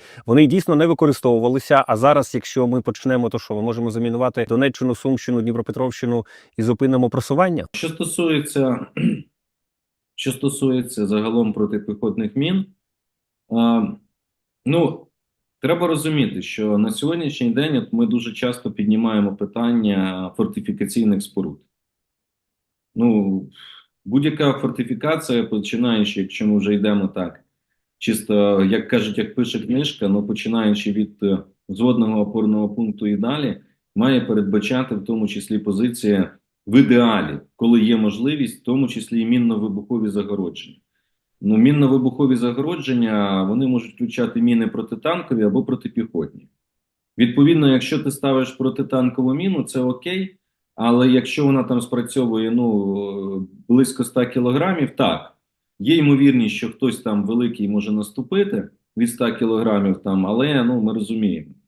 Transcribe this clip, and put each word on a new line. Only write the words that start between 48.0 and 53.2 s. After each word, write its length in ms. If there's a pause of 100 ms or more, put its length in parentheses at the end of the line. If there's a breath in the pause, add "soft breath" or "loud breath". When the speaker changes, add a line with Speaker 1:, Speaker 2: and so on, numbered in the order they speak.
Speaker 2:
ставиш 400
протитанкову 840
міну, 300
це 180
окей, 540 (400)
але 340
якщо 360
вона 180
там 180
спрацьовує, 680
ну, 960 (200)